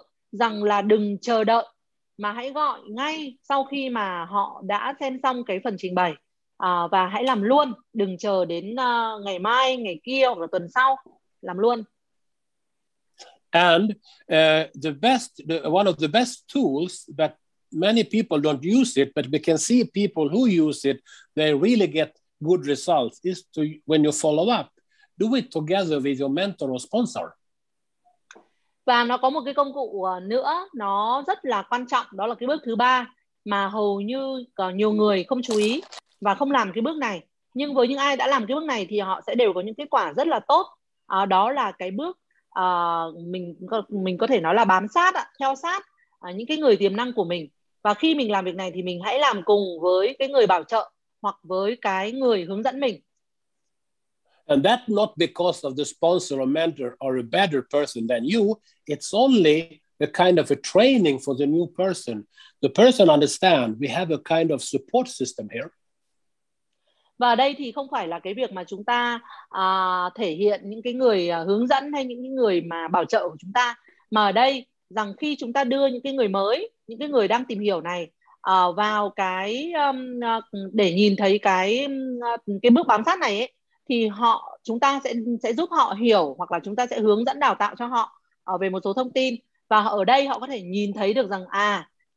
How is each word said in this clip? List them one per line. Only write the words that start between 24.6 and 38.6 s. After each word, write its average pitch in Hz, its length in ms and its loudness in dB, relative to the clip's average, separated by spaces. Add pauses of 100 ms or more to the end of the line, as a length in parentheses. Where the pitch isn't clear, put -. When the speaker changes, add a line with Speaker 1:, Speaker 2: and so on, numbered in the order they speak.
Speaker 2:
up, - 60 -14 (500)
do 226 180 0
it 247 160 -2
together 160 520 -2
with 139 180 -2
your 139 120 -2
mentor 170 360 -4
or 127 180 -6
sponsor. 214 360 -4 (1600)
Speaker 1:
Và 240 180 4
nó 240 140 0
có 254 120 0
một 294 160 -2
cái 277 80 -6
công 277 200 0
cụ, 214 300 -6
ờ, 185 160 -4
nữa, 262 560 -4
nó 214 520 -2
rất 392 180 -4
là 214 240 0
quan 247 180 -4
trọng, 254 240 0
đó 196 160 -4
là 240 80 -4
cái 240 120 -6
bước 311 180 -2
thứ 226 100 -4
ba 247 380 2 (320)
mà 202 220 -2
hầu 202 340 -2
như 262 440 -6 (100)
có 185 140 -2
nhiều 208 220 0
người 208 320 2
không 254 180 -4
chú 226 160 -2
ý 220 240 2 (400)
và 196 140 0
không 277 160 -2
làm 226 220 0
cái 220 80 -4
bước 311 160 -4
này. 214 240 -6 (320)
Nhưng 285 200 -6
với 254 140 4
những 277 100 -4
ai 277 200 0
đã 247 100 0
làm 262 200 0
cái 254 80 -4
bước 311 80 -4